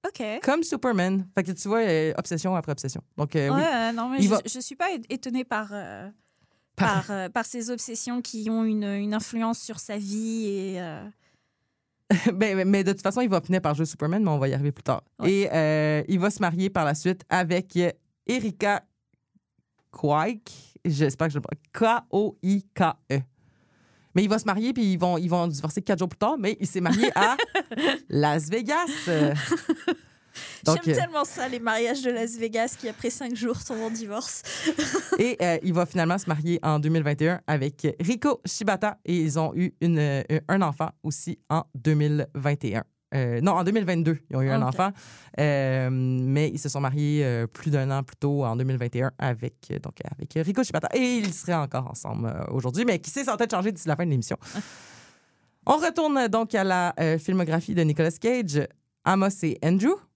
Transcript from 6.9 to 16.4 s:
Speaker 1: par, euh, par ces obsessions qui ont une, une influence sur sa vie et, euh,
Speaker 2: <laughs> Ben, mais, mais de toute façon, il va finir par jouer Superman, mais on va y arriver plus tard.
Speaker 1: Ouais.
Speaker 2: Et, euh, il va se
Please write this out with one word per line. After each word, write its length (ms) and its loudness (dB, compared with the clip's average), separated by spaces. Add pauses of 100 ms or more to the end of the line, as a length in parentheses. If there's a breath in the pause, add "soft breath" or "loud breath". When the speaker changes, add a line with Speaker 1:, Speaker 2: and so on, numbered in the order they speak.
Speaker 1:
par, 40 -10
euh, 180 -4
par 180 -2
ces 240 -6
obsessions 500 -6
qui 300 -6
ont 140 0
une, 200 0
une 300 -2
influence 460 -2
sur 180 -8
sa 180 -6
vie 520 -4
et, 320 -4
euh, 240 -10 (1040)
Speaker 2:
<laughs> 240 4
Ben, 220 2
mais, 80 2
mais 180 4
de 80 2
toute 120 -2
façon, 180 0
il 80 2
va 120 4
finir 220 2
par 140 2
jouer 100 0
Superman, 380 -2
mais 60 2
on 80 2
va 100 2
y 40 0
arriver 200 0
plus 100 -12
tard. 220 0 (160)
Speaker 1:
Ouais. 120 4
Speaker 2:
Et, 200 4
euh, 560 2
il 100 2
va 120 2
se 100 -6